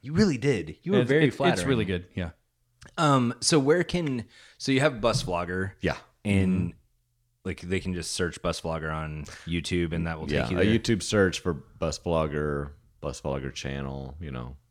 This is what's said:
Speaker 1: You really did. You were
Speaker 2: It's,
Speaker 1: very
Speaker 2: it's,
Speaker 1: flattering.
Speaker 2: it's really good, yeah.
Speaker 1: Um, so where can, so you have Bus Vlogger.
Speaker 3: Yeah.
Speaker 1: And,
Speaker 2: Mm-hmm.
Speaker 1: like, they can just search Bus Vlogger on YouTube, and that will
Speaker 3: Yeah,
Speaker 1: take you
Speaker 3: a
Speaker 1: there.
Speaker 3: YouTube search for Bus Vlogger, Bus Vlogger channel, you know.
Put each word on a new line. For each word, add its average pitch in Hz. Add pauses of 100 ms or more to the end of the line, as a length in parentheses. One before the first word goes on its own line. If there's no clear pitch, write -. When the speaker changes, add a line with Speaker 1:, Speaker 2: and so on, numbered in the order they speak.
Speaker 1:
You 139
really 175
did. 101
You 185
were 123
Speaker 2:
It's, 123
Speaker 1:
very 147
Speaker 2:
it's, 113
Speaker 1:
flattering. 117
Speaker 2:
it's 87
really 113
good, 90 (100)
yeah. 87 (680)
Speaker 1:
Um, 135
so 160
where 160
can, 147 (320)
so -
you 131
have 135
Bus 113
Vlogger. 92
Speaker 3:
Yeah. 80 (260)
Speaker 1:
And, 98 (160)
Speaker 2:
Mm-hmm. - (680)
Speaker 1:
like, 92
they 92
can 92
just 85
search 87
Bus 85
Vlogger 78
on 78 (200)
YouTube, 85
and 85
that 80
will 73
Speaker 3:
Yeah, 69
Speaker 1:
take 58
you 87
Speaker 3:
a 92
Speaker 1:
there. 107
Speaker 3:
YouTube 113
search 95
for 87
Bus -
Vlogger, 76 (300)
Bus 71
Vlogger 69
channel, 67
you 76
know. 64 (160)